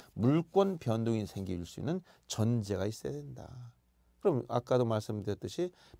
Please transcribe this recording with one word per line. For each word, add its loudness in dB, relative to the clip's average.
물권 4
변동이 0
생길 -6
수 -14
있는 -4
전제가 0
있어야 -6
된다. -12
그럼 4
아까도 4
말씀드렸듯이 -2